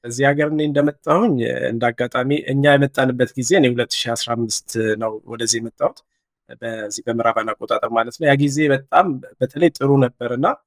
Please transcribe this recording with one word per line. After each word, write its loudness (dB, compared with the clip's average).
እዚህ -2
ሀገር 2
እኔ -2
እንደመጣሁኝ፣ 2
እንደ -4
አጋጣሚ -2
እኛ 0
የመጣንበት 2
ጊዜ -4
እኔ 6
ሁለት -2
ሺህ -6
አስራ -6
አምስት -4
ነው -4
ወደዚህ -4
የመጣሁት፣ -4
በዚህ -10
በምዕራባን 0
አቆጣጠር -4
ማለት -2
ነው። -2
ያ 6
ጊዜ 0
በጣም 2
በተለይ 0
ጥሩ -2
ነበር 0
እና -2